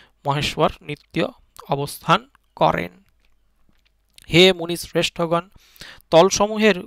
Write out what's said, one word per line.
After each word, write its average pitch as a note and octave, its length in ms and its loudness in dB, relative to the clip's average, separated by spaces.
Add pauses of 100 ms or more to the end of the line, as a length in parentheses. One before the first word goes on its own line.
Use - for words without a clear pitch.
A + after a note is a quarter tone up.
(260)
মহেশ্বর C#3+ 540 -2
নিত্য - 520 -8 (360)
অবস্থান E3 600 -4 (280)
করেন। F3 440 -2 (1300)
হে F#3 240 4
মুনি E3+ 240 -6
শ্রেষ্ঠগণ, E3+ 720 -4 (640)
তলসমূহের G3 760 2